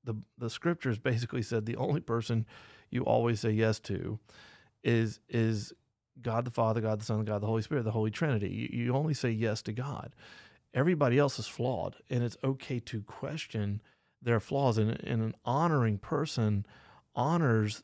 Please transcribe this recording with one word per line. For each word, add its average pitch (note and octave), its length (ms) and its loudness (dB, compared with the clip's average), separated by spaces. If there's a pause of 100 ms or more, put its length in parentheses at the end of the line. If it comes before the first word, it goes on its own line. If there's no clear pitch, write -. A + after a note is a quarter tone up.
the, A2+ 100 -4 (220)
the A#2 140 -6
scriptures C#3 480 -2
basically A#2+ 420 -2
said A2 240 -2
the A#2 120 -4
only C3 240 0
person A2+ 440 0 (460)
you B2 140 -2
always A#2 360 4
say A2 100 0
yes A2 300 2
to F#2+ 380 -6 (680)
is, A2+ 360 2 (100)
is A2 420 0 (480)
God A#2+ 240 -2
the B2 60 -4
Father, A2+ 320 2
God G#2+ 180 0
the G#2+ 60 -8
Son, G#2+ 180 0
God G#2 160 -2
the G#2+ 60 0
Holy A2+ 160 2
Spirit, C3 220 -2
the G#2+ 80 0
Holy A2 180 2
Trinity. G#2+ 600 -2
You, A#2+ 140 -4
you B2 100 0
only D3+ 200 0
say B2 160 -2
yes A2 320 0
to A2+ 100 -6
God. B2+ 420 -8 (600)
Everybody C#3+ 440 4
else C#3+ 200 2
is A2 80 -6
flawed, A#2 500 -4 (120)
and B2 160 0
it's A#2 180 -6
okay C3 380 -2
to G#2+ 220 -6
question G#2+ 800 -6 (400)
their A#2 180 2
flaws. C3+ 380 2
And, A2 140 4 (120)
and A2+ 160 0
an A2 140 -2 (100)
honoring C3 540 2
person A2+ 640 0 (500)
honors B2 680 2